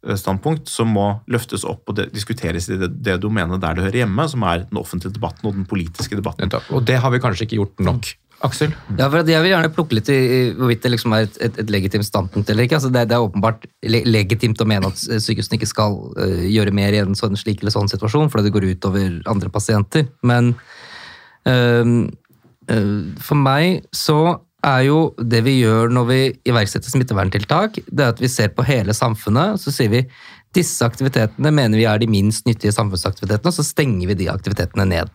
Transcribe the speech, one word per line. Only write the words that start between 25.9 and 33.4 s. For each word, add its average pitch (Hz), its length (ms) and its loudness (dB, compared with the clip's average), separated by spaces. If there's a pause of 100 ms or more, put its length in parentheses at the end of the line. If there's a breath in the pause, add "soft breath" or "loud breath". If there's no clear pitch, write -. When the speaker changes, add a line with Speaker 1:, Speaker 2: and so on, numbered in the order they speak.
Speaker 3:
når 120 140 2
vi 131 100 4 (320)
iverksetter 104 400 0
smitteverntiltak, 123 960 0
det - 180 -2
er 120 60 4
at 123 120 -2
vi 131 100 0
ser 107 180 0
på - 160 -2
hele 110 300 2
samfunnet, 127 680 0
så - 80 -4
sier 120 220 0
vi, 120 80 4 (560 loud breath)
«Disse - 260 0
aktivitetene 131 680 0
mener 120 260 4
vi 113 80 4
er 107 140 2
de 117 100 0
minst 104 380 2
nyttige 104 260 0
samfunnsaktivitetene», 101 800 -2